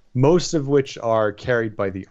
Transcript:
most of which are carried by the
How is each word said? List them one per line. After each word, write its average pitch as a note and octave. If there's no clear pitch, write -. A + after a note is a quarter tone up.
most D3
of C#3
which C#3
are A2
carried A2+
by G2+
the F#2